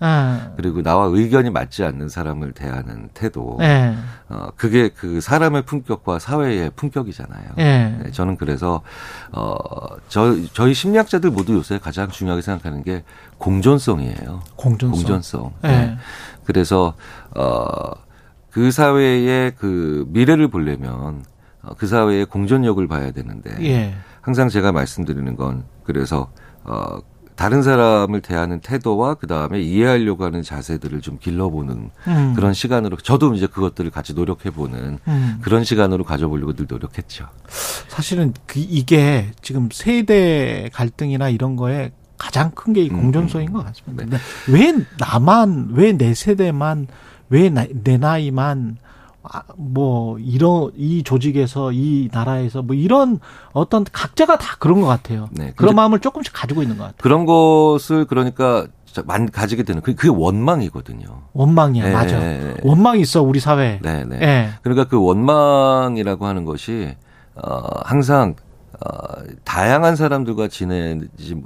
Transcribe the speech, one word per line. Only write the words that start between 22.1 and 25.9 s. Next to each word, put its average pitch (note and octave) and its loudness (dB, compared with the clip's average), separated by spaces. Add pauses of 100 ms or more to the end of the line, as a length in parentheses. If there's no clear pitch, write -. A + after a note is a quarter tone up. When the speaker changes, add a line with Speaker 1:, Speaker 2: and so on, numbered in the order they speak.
Speaker 2:
공존력을 G2+ 0
봐야 C#2 -4
되는데 A#1 -12 (160)
Speaker 1:
예. A#2 0 (280)
Speaker 2:
항상 C3 0
제가 G2 2
말씀드리는 C#2 -4
건 C2 -6 (200)
그래서, C2+ -4 (320)